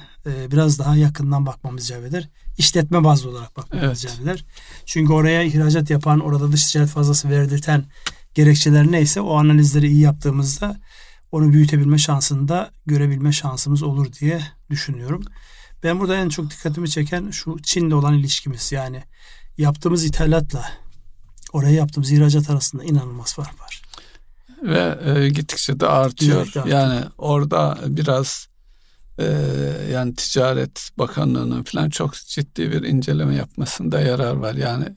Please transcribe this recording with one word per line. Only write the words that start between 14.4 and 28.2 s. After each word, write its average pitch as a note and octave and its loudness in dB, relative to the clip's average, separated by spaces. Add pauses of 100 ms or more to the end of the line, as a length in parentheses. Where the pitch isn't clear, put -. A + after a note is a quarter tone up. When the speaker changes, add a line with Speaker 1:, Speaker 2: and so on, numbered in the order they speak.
Speaker 1:
düşünüyorum. C#3+ -6 (600)
Ben E3+ 0
burada F#3+ 0
en F#3+ 0
çok D3+ -6
dikkatimi D#3 -6
çeken F3 -4
şu D#3+ -8
Çin'le E3+ 0
olan D3 2
ilişkimiz. C#3 -2
Yani C3 -8 (560)
yaptığımız D#3+ 0
ithalatla D3+ 0 (800)
oraya C#3+ 2
yaptığımız D3 0
ihracat D3 4
arasında C3+ -4
inanılmaz B2+ -4
fark - -12
var. - -18 (800)
Speaker 2:
Ve, E3+ 0
e, C#3+ 2
gittikçe C#3+ -4
de E3+ 2
artıyor. C#3+ 2
Speaker 1:
Giderek - -12
de D3 -4
artıyor. C#3 0
Speaker 2:
Yani B2+ 0 (140)
orada D3 0
biraz, C#3 -2 (680)